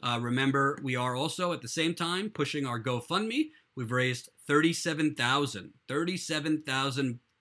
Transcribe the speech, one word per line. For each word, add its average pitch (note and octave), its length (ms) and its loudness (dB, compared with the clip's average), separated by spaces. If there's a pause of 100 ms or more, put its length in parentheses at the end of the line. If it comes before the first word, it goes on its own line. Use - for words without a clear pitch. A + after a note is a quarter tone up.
Uh, A#2+ 180 0
remember, C3+ 640 4
we C3 140 -2
are B2 180 0
also, D#3 380 -2
at C#3+ 80 -4
the - 80 -10
same E3 260 0
time, F3+ 360 -2
pushing D3 340 -2
our A#2+ 180 -4
GoFundMe. G#3 680 0 (240)
We've A#2+ 180 -4
raised B2+ 380 0 (160)
thirty-seven D3+ 680 2
thousand, B2 600 0 (140)
thirty-seven D#3 720 -2
thousand C3+ 580 0 (200)